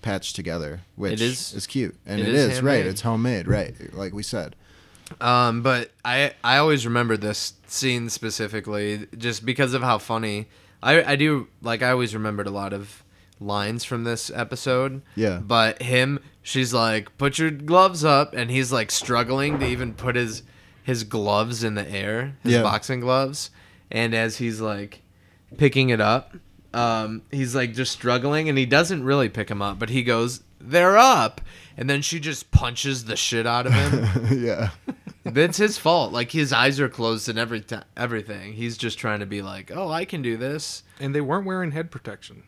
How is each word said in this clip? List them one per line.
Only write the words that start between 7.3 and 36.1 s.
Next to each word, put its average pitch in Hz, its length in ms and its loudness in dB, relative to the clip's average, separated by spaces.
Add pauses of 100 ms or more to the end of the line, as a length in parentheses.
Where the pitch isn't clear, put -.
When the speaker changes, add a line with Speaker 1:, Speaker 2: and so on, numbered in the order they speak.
Speaker 2:
scene 123 420 -2
specifically 104 1000 -6 (120)
just 113 260 -4
because 127 300 0
of 127 80 0
how 120 160 2
funny. 110 480 -4 (360)
I, 151 200 6 (100)
I 143 40 4
do, 147 320 2 (120)
like, 117 220 -2
I 127 80 4
always 123 240 0
remembered 107 320 -4
a 98 40 -4
lot 98 220 -6
of 101 300 -12 (380)
lines 101 440 -4
from 117 200 -6
this 117 300 -4
episode. 131 680 -2 (140)
Speaker 1:
Yeah. 101 220 0
Speaker 2:
But 110 440 2
him 127 380 2 (220)
she's 127 320 -2
like, 113 440 0
"Put 139 200 0
your 160 120 2
gloves 160 540 4
up," 147 300 4
and 120 160 -2
he's, 127 220 0
like, 113 180 0
struggling 131 720 0
to 139 60 0
even 123 280 -4
put 120 220 -2
his, 113 260 -2 (400)
his 117 220 -2
gloves 110 580 0
in 110 140 -2
the 101 120 -4
air, 107 540 -6
his 120 120 4
Speaker 1:
Yeah. 117 80 6
Speaker 2:
boxing 107 380 0
gloves. 135 500 0 (400)
And 113 240 0
as 113 240 0
he's, 113 220 -4
like, 104 420 -6 (540)
picking 135 340 4
it 113 100 4
up, 110 340 2 (400)
um, 113 560 0
he's, 131 240 -2
like, 123 200 0
just 123 180 -4
struggling, 139 560 0
and 139 100 2
he 131 80 2
doesn't 156 380 2
really 135 240 2
pick 104 220 -6
'em 104 120 -4
up, 101 160 -4
but 110 120 -4
he 127 120 0
goes, 120 380 0 (200)
"They're 175 380 6
up!" 226 420 6 (360)
And 123 120 -2
then 139 140 2
she 165 160 -4
just 151 320 -8
punches 123 540 2
the 113 120 -4
shit 113 300 0
out 120 200 2
of 127 60 4
him. 107 360 2 (300)
Speaker 1:
<laughs> 120 60 -2
Yeah. 110 260 -2 (540)
Speaker 2:
It's 151 340 2
his 214 200 0
fault. 156 340 2